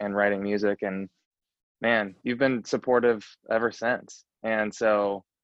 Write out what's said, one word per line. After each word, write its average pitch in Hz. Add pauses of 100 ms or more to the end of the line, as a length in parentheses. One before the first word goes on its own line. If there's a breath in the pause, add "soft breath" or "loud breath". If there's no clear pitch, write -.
and 101
writing 101
music. 101
And 98 (720)
man, 110
you've 120
been 131
supportive 120 (280)
ever 113
since. - (180)
And 107
so 101 (180)